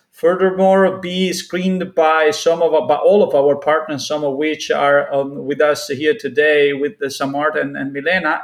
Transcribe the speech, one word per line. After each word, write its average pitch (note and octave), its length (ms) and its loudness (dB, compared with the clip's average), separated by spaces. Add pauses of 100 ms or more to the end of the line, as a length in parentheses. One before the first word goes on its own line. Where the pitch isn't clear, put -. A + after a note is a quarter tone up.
(100)
furthermore, F#3 880 2
be F#3 340 -2
screened F#3 600 -4
by D#3 360 4
some E3 320 0
of D#3+ 100 2
our, D3+ 160 2
by D3+ 80 2
all G3 260 4
of - 120 0
our C#3+ 220 4
partners, D#3 520 -2
some D3+ 160 -4
of C#3 120 -2
which D3+ 340 -4
are, C#3+ 420 2
um, C#3 320 -4
with C#3 160 -2
us D3 280 0
here D3 300 -2
today C#3+ 540 2
with C#3 260 -6
the C#3 100 -6
Samart D3 520 -4
and, C#3 160 -6
and C#3 160 -8
Milena. D#3+ 520 -2